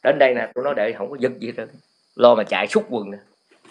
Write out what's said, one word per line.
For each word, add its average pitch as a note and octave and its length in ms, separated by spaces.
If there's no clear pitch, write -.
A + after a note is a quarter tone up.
Đến B2+ 160
đây C3 140
nè, A#2 220
tôi B2 80
nói C#3+ 120
đệ A2 180
không G2+ 160
có C#3+ 100
giật C3 200
gì A2 80
hết A#2+ 100
trơn. A2+ 120
Lo A#2+ 200
mà G#2+ 80
chạy G2 240
xúc C#3+ 220
quần G#2 220
nè. G2+ 60